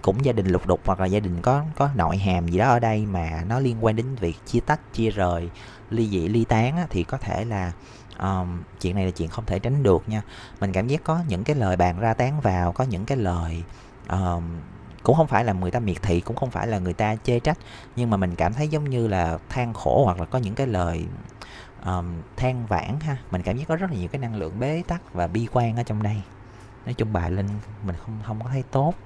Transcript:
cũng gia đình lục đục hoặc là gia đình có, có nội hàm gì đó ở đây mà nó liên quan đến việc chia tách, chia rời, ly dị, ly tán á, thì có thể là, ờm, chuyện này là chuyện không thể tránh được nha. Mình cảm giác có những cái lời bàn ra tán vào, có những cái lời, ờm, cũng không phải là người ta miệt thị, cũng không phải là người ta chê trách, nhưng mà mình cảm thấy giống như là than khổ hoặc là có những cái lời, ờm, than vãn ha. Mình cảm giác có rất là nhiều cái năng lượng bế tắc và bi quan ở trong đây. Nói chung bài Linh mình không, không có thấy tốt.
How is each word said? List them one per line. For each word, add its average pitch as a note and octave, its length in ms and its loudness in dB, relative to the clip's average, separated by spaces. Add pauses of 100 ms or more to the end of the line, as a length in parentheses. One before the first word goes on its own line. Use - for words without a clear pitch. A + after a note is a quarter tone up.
cũng G#2+ 220 2
gia B2+ 80 4
đình G#2 140 2
lục F2 200 2
đục F2+ 180 4
hoặc F#2 160 2
là F#2+ 60 2
gia G2+ 140 4
đình F2 220 -2
có, C#3 220 4 (120)
có C#3+ 180 2
nội E2+ 220 2
hàm F2+ 320 2
gì F2 100 2
đó A#2 100 4
ở A#2+ 100 6
đây A2 280 2
mà E2 420 -2
nó A#2+ 120 0
liên A#2 240 0
quan A2 120 4
đến B2+ 180 -2
việc F2 220 -2 (100)
chia A#2 140 2
tách, D3+ 200 0 (120)
chia A2+ 180 2
rời, F2 400 0 (400)
ly A2+ 180 2
dị, F#2 200 2
ly A2+ 160 4
tán B2 320 2
á, F3 140 0
thì F2 140 0
có C3+ 140 -4
thể G2 260 -4
là, F#2+ 280 -4 (440)
ờm, F2+ 460 -2 (180)
chuyện F#2 140 -2
này G2 100 2
là F#2+ 60 2
chuyện E2 180 -4
không - 180 -6
thể F#2+ 120 0
tránh C3+ 240 0
được F#2+ 260 6
nha. G#2+ 140 -2 (380)
Mình G2 120 0
cảm F#2+ 160 0
giác D3 160 0
có E3 240 0
những G2 160 -2
cái D3 120 0
lời F#2+ 200 2
bàn F2 240 2
ra A2+ 140 2
tán C#3 260 0
vào, F2+ 320 2
có C3 120 0
những G#2 200 -2
cái C3+ 140 0
lời, E2+ 440 0 (440)
ờm, F2 360 0 (600)
cũng C3 140 6
không D#3+ 100 6
phải C3 180 2
là G#2+ 80 2
người F#2 180 0
ta A#2+ 100 0
miệt G2 220 0
thị, F2 180 4
cũng F2 160 -6
không B2+ 140 -2
phải G2+ 160 -4
là A2+ 120 0
người F2+ 140 0
ta G#2+ 240 0
chê A#2+ 240 2
trách, D3+ 180 2 (380)
nhưng A#2+ 140 2
mà G#2 60 4
mình F2+ 180 2
cảm E2 180 2
thấy D3+ 160 0
giống D3+ 220 0
như A#2+ 180 2
là E2+ 300 2 (100)
than A#2+ 260 -2
khổ G2 300 4
hoặc F2+ 160 2
là G2 60 -2
có C3 120 -2
những A2 160 -2
cái C3+ 120 0
lời, E2+ 400 0 (760)
ờm, F2 340 -2 (220)
than B2+ 300 0
vãn G#2 340 0
ha. D3+ 160 -2 (140)
Mình F2+ 120 -2
cảm G#2 140 -2
giác C#3+ 120 -6
có D#3+ 80 0
rất F#3 140 -2
là C3 60 -4
nhiều F2+ 120 -4
cái C#3 100 -6
năng A#2 180 -4
lượng F2+ 240 -4
bế D#3 280 -2
tắc - 260 -6
và F2 120 0
bi G#2+ 260 -2
quan A#2 240 2
ở A#2+ 60 0
trong G#2+ 200 -2
đây. G#2 200 0 (640)
Nói A#2+ 80 -4
chung A2 180 -2
bài E2+ 180 0
Linh G2 180 -2 (380)
mình F2+ 100 -4 (100)
không, A2 200 -8
không A2 160 -6
có A#2 60 -6
thấy C3+ 220 -2
tốt. C#3+ 240 2 (120)